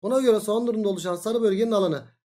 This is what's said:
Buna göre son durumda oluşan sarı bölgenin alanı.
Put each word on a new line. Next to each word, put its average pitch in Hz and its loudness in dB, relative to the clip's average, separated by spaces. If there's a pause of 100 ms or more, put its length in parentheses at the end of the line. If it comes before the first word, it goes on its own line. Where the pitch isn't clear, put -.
Buna 254 0
göre 226 4
son 220 0
durumda 220 0
oluşan 180 -4
sarı 220 -4
bölgenin 220 2
alanı. 175 0 (220)